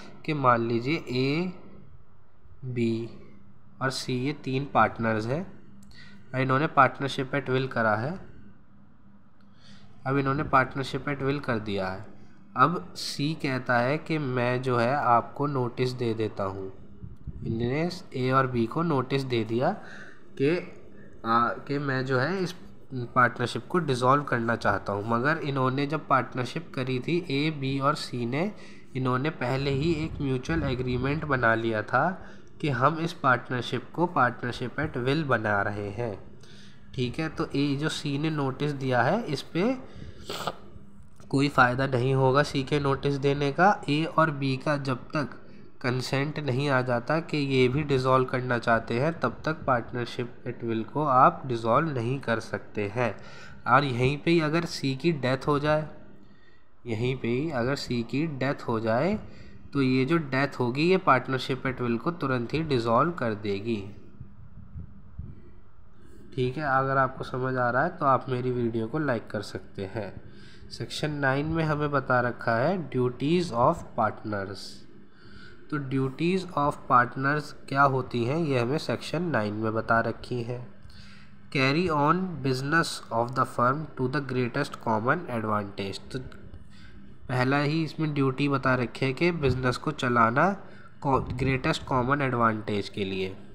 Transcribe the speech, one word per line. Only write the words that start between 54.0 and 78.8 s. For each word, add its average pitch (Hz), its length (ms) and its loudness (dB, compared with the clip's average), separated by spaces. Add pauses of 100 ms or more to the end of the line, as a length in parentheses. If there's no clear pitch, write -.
पे 170 140 0
ही 170 100 6
अगर 160 240 2
सी 135 300 -2
की 170 160 2
डेथ 131 260 2 (100)
हो 147 120 4
जाए, 151 300 2 (960)
यहीं 120 320 -2
पे 117 100 -4
ही 135 240 0
अगर 131 240 0
सी 120 280 -2
की 139 240 0
डेथ 135 280 -2 (120)
हो 113 120 0
जाए, 135 400 2 (540)
तो 143 80 2
ये 131 240 4
जो 165 120 4
डेथ 139 300 0 (120)
होगी, 135 300 2
ये 185 80 6
पार्टनरशिप 131 640 2
at 127 180 -2
will 117 160 2
को 170 140 -2
तुरंत 131 420 -2
ही 156 100 0
डिसॉल्व 127 480 4
कर 120 220 -2
देगी। 104 560 -4 (2500)
ठीक 127 220 0
है, 156 60 -4
अगर 135 340 2
आपको 131 260 2
समझ 127 340 -2
आ 123 120 2
रहा 127 140 2
है 175 140 -2
तो 156 80 -2
आप 131 240 4
मेरी 127 220 0
वीडियो 117 360 0
को 156 120 -2
लाइक 127 280 0
कर 104 140 -4
सकते - 440 -10
हैं। 98 360 -8 (480)
सेक्शन - 420 -4
नाइन 143 340 2
में 160 180 0
हमें 147 280 0
बता 131 280 4
रखा 120 360 0
है 147 360 0
duties 135 520 2
of 135 320 4 (240)
partners। 101 580 -2 (1160)
तो 151 40 -2
duties 135 640 0
of 147 340 0 (180)
partners 135 520 4 (240)
क्या 139 140 2
होती 127 440 4
हैं, 139 120 2
ये 139 220 2
हमें 123 180 2
सेक्शन 151 440 -2